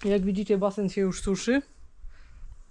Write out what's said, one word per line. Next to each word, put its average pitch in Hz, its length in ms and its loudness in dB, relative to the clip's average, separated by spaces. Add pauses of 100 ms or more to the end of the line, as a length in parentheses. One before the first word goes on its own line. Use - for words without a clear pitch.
Jak 196 200 4
widzicie, 202 340 2
basen 196 300 0
się 196 120 -2
już 190 220 0
suszy. 226 400 2 (1080)